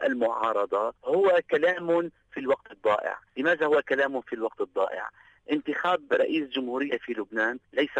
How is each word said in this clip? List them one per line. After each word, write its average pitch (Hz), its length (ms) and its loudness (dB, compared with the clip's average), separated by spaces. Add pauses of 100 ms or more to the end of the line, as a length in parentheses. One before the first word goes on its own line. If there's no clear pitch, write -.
المعارضة 113 920 0 (120)
هو 175 360 4 (100)
كلام 170 600 0 (200)
في - 80 -10
الوقت 135 320 -2
الضائع. - 480 0 (180)
لماذا 156 280 2
هو 151 240 4
كلام 139 320 0
في - 120 -10
الوقت 113 280 -4
الضائع؟ 95 480 -4 (420)
انتخاب 151 600 -2
رئيس 147 360 0
جمهورية 131 480 -2
في - 160 -6
لبنان 110 460 -2 (140)
ليس 135 260 0